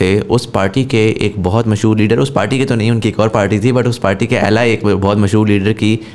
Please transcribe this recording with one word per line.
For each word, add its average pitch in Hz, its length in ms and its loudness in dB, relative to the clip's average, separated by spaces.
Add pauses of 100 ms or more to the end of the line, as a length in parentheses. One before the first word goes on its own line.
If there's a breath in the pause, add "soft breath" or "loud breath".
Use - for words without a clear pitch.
थे, 98 200 2
उस - 260 -2
पार्टी 98 380 -2
के 110 260 2
एक 107 280 -2
बहुत 104 300 0
मशहूर 110 300 2
लीडर, 110 200 2
उस 139 140 -2
पार्टी 107 260 -2
के 131 60 0
तो 131 100 -2
नहीं, 113 160 0
उनकी 110 180 0
एक 101 120 -4
और 110 80 2
पार्टी 104 320 0
थी, 123 120 0
but 120 140 0
उस 120 120 -2
पार्टी 98 280 -2
के 120 100 -2
ally 107 360 2
एक 104 140 -2
बहुत 98 320 0
मशहूर 107 300 2
लीडर 104 240 0
की 107 280 0 (140 loud breath)